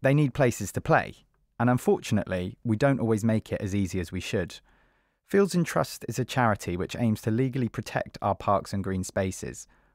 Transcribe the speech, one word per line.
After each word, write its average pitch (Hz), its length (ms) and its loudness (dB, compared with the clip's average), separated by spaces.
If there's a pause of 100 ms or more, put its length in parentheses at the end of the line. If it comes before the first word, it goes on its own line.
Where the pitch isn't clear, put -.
they 135 100 4
need 143 220 4
places 123 380 2
to - 100 -4
play, 120 420 0 (340)
and 120 120 4
unfortunately, 107 920 0
we 110 140 0
don't 139 240 2
always 110 240 2
make 110 260 0
it - 120 -4
as 98 120 -4
easy 95 260 0
as 85 120 -6
we 92 80 -4
should. - 400 -4 (680)
Fields 196 260 4
and 170 100 2
Trust - 440 -2
is 120 100 -4
a 123 80 -2
charity 104 500 0
which 90 180 -4
aims 113 280 0
to 113 80 -2
legally 127 400 0
protect - 500 -6
our 101 140 0
parks - 400 0
and 98 100 -2
green 95 180 -2
spaces, - 640 -4 (280)